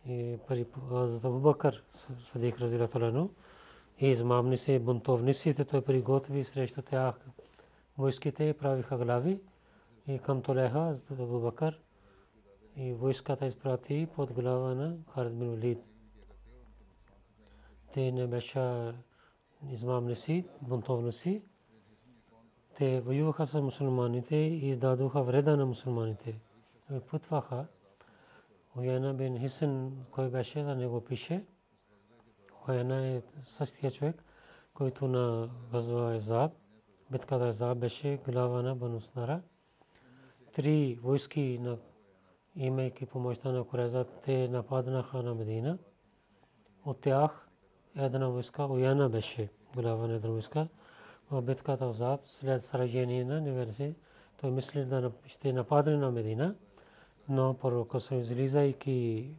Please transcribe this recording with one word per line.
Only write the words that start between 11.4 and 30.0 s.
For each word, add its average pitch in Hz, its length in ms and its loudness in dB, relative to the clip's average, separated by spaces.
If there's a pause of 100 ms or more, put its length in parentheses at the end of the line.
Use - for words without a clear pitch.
Бакър, 156 400 0 (960)
и 127 160 -4
войската 131 540 0
изпрати 135 680 -2
под 131 180 -2
глава 127 420 0
на 156 220 -4 (180)
Халид 120 240 -2
бин 120 120 -2
Валид. 117 280 -2 (2250)
Те 131 200 0
не 127 140 0
бяха 120 680 -2 (720)
измамници, 123 800 -2 (160)
бунтовници. 123 800 -2 (1300)
Те 131 260 2
воюваха 143 460 2
с 147 140 0
мусулманите 127 760 0
и 156 320 0
издадоха 131 540 2
вреда 143 340 4
на 139 100 4
мусулманите. 113 720 -4 (500)
И 135 100 -4
пътваха. 143 640 -4 (1080)
Уяна 127 380 0
бин 127 240 -2
Хисен, 131 720 -2